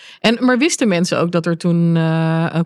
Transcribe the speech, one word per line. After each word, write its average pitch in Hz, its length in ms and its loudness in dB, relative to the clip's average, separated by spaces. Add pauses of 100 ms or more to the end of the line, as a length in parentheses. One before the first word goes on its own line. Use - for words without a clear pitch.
(200)
En, 233 260 0
maar 254 120 2
wisten 277 300 0
mensen 175 320 0
ook 170 120 0
dat 170 140 -2
er 170 120 -2
toen, 170 380 0
eh, 160 500 0 (100)
eh, 165 100 0